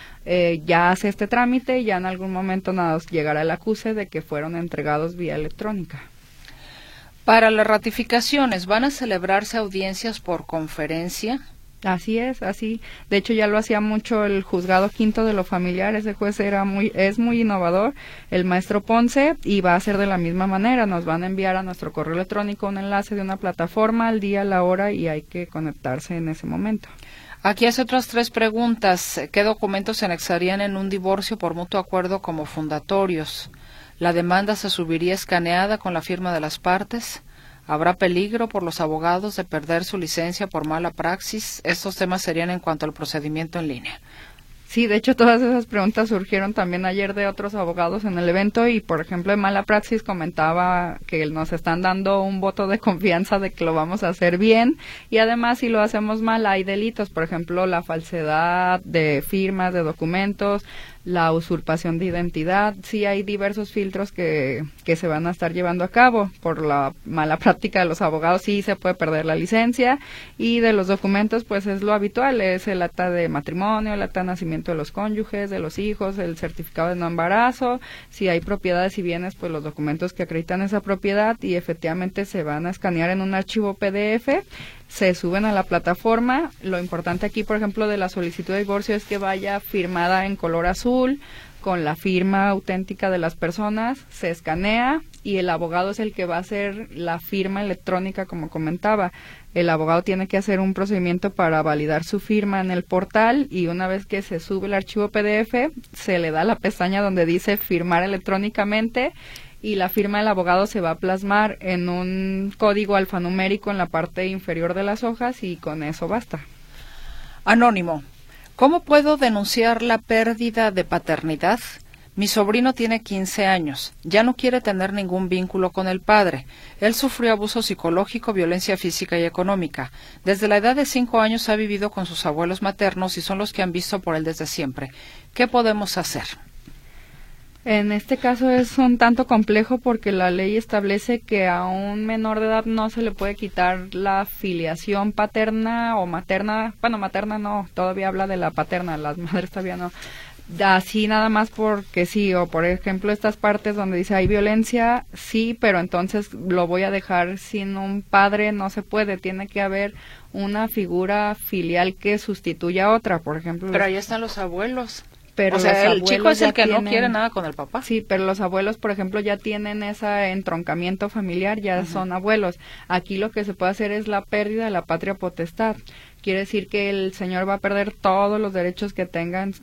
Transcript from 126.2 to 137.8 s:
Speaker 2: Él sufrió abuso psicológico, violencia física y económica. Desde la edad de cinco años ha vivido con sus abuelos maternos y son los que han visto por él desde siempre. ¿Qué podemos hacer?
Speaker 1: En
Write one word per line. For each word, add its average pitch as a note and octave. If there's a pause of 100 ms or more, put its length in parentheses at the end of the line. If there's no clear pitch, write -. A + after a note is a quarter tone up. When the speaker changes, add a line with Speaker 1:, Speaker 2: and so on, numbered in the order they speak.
Speaker 2:
Él A3
sufrió A#3+
abuso G#3+
psicológico, G3
violencia F#3
física F3
y E3+
económica. E3+ (340)
Desde G3
la G#3
edad A#3
de C#4
cinco A#3+
años A3
ha G#3+
vivido G#3
con F#3+
sus E3
abuelos E3+
maternos F#3
y -
son F#3+
los G#3
que -
han F3+
visto F3+
por E3+
él D#3+
desde D#3+
siempre. C3+ (460)
¿Qué B3
podemos A3
hacer? - (1400)
Speaker 1:
En G#3